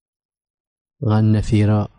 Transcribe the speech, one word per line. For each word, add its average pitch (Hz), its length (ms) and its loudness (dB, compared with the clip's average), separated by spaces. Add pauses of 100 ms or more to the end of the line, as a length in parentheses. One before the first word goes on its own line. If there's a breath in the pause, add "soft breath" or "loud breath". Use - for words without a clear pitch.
(1040)
غان 107 260 0
نفيرا 107 560 0 (120)